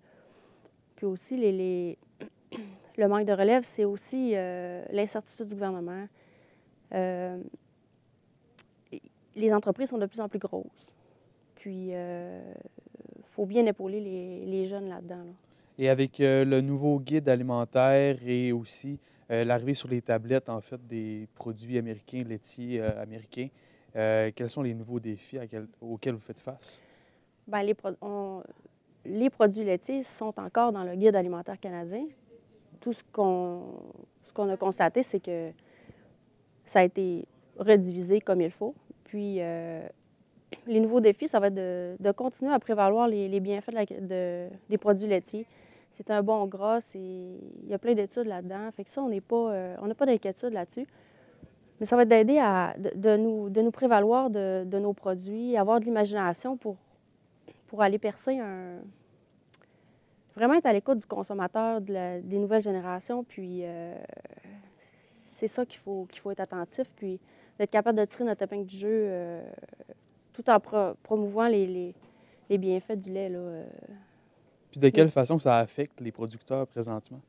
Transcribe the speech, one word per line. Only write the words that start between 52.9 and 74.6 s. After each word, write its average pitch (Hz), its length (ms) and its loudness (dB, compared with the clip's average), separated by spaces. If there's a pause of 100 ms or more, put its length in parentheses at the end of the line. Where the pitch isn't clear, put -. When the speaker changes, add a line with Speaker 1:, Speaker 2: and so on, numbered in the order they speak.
Speaker 1:
de 214 220 4
nous, 214 340 0
de 214 120 2
nous 233 80 4
prévaloir 240 600 4
de, 190 360 -2
de 196 120 -2
nos 202 140 0
produits, 202 640 -4
avoir 214 240 4
de 214 40 -4
l'imagination 208 720 0
pour, 208 200 -8 (920)
pour 208 140 0
aller 202 160 4
percer 247 400 -2
un, 185 400 -10 (1600)
vraiment 240 200 4
être 330 120 4
à 247 60 6
l'écoute 220 260 2
du 208 80 -12
consommateur, 208 720 -2
de 202 120 -6
la, 180 280 -6
des 185 180 -4
nouvelles 208 240 2
générations. 190 600 -4
Puis, 180 380 -10
euh, 170 320 -10 (1400)
c'est - 160 -4
ça 247 160 -4
qu'il - 140 -14
faut, 190 320 -8
qu'il - 100 -20
faut 202 120 -8
être 196 80 -8
attentif, 185 560 -8
puis 190 220 -8 (400)
d'être 202 120 0
capable 214 280 2
de 214 60 4
tirer 220 200 -4
notre 214 180 -2
épingle 202 240 -4
du 190 100 -14
jeu, 196 140 -6
euh, 180 520 -2 (920)
tout - 180 -12
en 214 80 10
pro-, 202 440 0
promouvant 214 440 0
les, 208 200 4
les, 180 280 -6 (560)
les 202 80 4
bienfaits 190 380 2
du 190 160 -8
lait, 190 160 -4
là, 180 100 -6
euh. 175 260 -10 (1080)